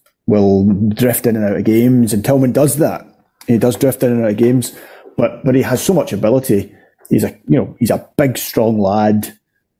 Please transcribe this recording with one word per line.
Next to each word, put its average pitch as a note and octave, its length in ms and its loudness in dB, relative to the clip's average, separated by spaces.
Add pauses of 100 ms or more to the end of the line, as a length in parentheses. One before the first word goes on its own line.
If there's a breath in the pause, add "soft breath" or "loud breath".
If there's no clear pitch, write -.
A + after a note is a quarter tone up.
(260)
will G2 400 2 (240)
drift A#2 380 0
in A2+ 80 0
and A2 100 -2
out G2+ 120 -2
of G2 80 -4
games, A#2 480 2
and G2+ 100 -2
Tillman C3 300 2
does C3+ 240 0
that. A2+ 280 -2 (400)
He A#2 120 0
does A#2+ 180 0
drift C3 280 -2
in B2 100 2
and A#2 100 -2
out G#2+ 80 0
of G#2 60 -4
games, A#2+ 380 0 (420 loud breath)
but, - 260 -2
but C3 100 0
he C3 100 2
has A#2+ 200 -4
so F#3+ 100 0
much D3+ 200 -2
ability. G#2 600 -2 (340 soft breath)
He's G#2 140 0
a, - 80 -4 (160)
you D3+ 100 2
know, - 220 -4
he's G#2+ 100 -2
a F2+ 180 -4 (100)
big, C#3 200 -2
strong A2+ 420 -2
lad. G#2+ 560 0 (440)